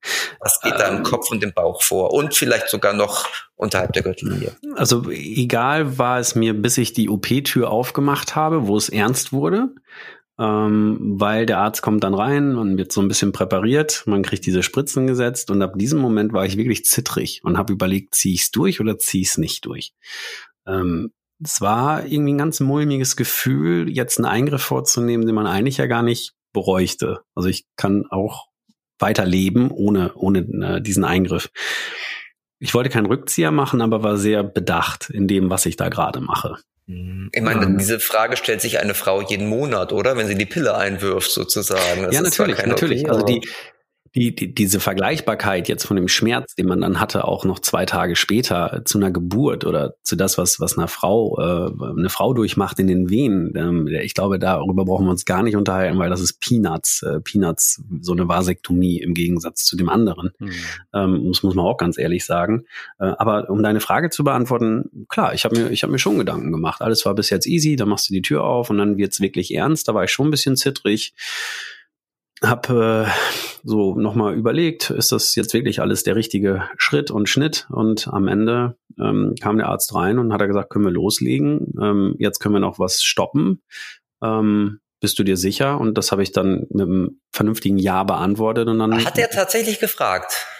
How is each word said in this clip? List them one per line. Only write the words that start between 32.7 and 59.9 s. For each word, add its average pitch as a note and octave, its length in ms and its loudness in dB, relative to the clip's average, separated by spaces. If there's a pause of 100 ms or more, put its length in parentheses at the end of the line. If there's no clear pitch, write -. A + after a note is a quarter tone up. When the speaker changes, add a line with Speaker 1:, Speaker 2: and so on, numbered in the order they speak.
Speaker 2:
wollte B2+ 180 2
keinen G#2+ 160 2
Rückzieher D#3 440 0
machen, C#3 320 2
aber A2+ 200 2
war G#2 140 2
sehr G#2 280 2
bedacht - 640 -4
in G2+ 180 0
dem, F#2+ 220 2
was F#2 160 0
ich E2+ 100 -2
da F2+ 140 -2
gerade E2 300 -2
mache. - 360 -4 (300)
Speaker 1:
Hm, F#2 460 -10
ich A#2 100 -2
meine, A2 220 2
Speaker 2:
Ähm. F#2+ 140 4
Speaker 1:
diese G#2+ 220 0
Frage A#2 360 0
stellt A2 240 -2
sich A2 200 -2
eine G2+ 140 0
Frau G2 280 0
jeden G2+ 260 -2
Monat, A2+ 440 -2
oder? A#2+ 240 0
Wenn A2 100 0
sie G2+ 100 0
die A#2+ 100 0
Pille A#2+ 300 0
einwirft, F#2+ 540 0
sozusagen. F#2 720 -2
Das F#2 100 0
Speaker 2:
Ja, D3 80 2
Speaker 1:
ist F3+ 120 0
zwar - 140 2
Speaker 2:
natürlich, A#2+ 120 -2
Speaker 1:
keine G2 120 0
Speaker 2:
natürlich. A#2+ 300 0
Speaker 1:
O - 20 -2
P, - 60 -2
Speaker 2:
Also A2 120 4
Speaker 1:
aber G#2+ 100 4
Speaker 2:
die, A2+ 80 0 (760)
die, A#2+ 220 0
die, - 180 -8
diese G2+ 240 2
Vergleichbarkeit G2 920 0
jetzt - 160 -4
von G#2 100 2
dem F2+ 100 2
Schmerz, A#2 480 0
den F#2 120 0
man F#2 160 2
dann F2 180 0
hatte, - 240 0
auch F#2+ 220 0
noch F#2 140 -2
zwei - 260 0
Tage F2 280 0
später F#2 720 0
zu - 140 0
einer G2 120 4
Geburt F2+ 540 0
oder D2+ 380 0
zu - 140 -2
das, F#2+ 200 0
was, F2+ 240 0
was - 160 -2
einer - 100 0
Frau, G#2+ 520 0
äh, F2 340 0 (260)
eine F2+ 120 -2
Frau A#2 240 0
durchmacht G2+ 440 0
in F#2+ 100 4
den F#2 200 2
Venen, G2+ 480 0
ähm, E2 320 0
ich D#2 240 -4
glaube, G2 260 0
darüber F#2 460 0
brauchen F#2+ 220 2
wir F#2 60 4
uns F2+ 120 -2
gar F#2 180 0
nicht G#2+ 140 2
unterhalten, F#2 420 2
weil F2+ 120 0
das F#2 100 0
ist F2 220 -2
Peanuts, F#2+ 640 0
äh, D2+ 160 -2
Peanuts, - 640 0 (200)
so F2 100 -2
eine F2 160 2
Vasektomie F2+ 720 2
im E2+ 140 -2
Gegensatz E2+ 500 -2
zu - 140 0
dem F2+ 100 2
anderen. F#2+ 480 0